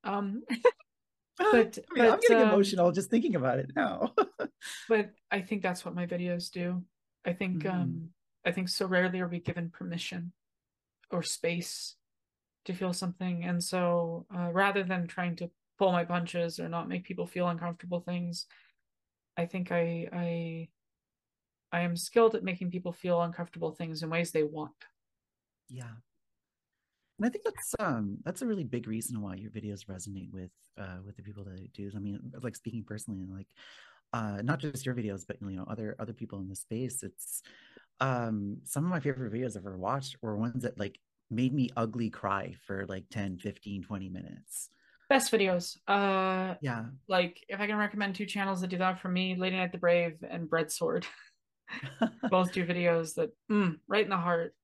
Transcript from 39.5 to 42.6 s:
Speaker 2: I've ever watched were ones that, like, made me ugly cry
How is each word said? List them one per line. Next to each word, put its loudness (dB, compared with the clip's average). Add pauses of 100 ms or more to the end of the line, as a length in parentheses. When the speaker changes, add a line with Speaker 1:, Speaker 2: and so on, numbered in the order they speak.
Speaker 2:
I've -10
ever -8
watched -4
were -4
ones -2
that, -4
like, -4 (320)
made 2
me 2
ugly 0
cry -2 (120)